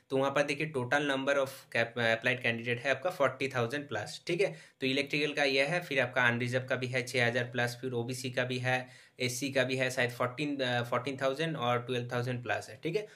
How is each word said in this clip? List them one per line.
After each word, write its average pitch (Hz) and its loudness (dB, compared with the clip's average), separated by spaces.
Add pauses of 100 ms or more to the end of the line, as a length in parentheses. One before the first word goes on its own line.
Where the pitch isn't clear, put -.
तो 135 0
वहाँ 135 2
पर 143 2
देखिए 151 -2
total 123 2
number 139 2
of 135 2
cap-, - -2
अप्लाइड 120 2
कैंडिडेट 120 -2
है 139 0
आपका 131 0
फ़ोर्टी 135 2
थाउजेंड 131 -2
प्लस, - -8
ठीक 175 0
है। 185 2 (260)
तो 131 0
इलेक्ट्रिकल 147 0
का 147 2
यह 135 4
है, 170 0
फिर 135 0
आपका 127 2
अनरिजर्व 123 2
का 131 0
भी 123 -2
है 123 -2
छः 123 2
हज़ार 120 2
प्लस, 120 -2
फिर 131 -4
ओबीसी 123 -4
का 127 0
भी 127 -4
है, 127 -2 (320)
एससी 127 -2
का 131 4
भी 127 0
है, 127 0
शायद 123 0
फोर्टीन, 139 -2
अ, 123 0
फ़ोर्टीन 123 -2
थाउजेंड 139 0
और 120 2
ट्वेल्व 123 -4
थाउजेंड 120 -2
प्लस 104 -4
है, - -16
ठीक 151 -2
है। 208 -2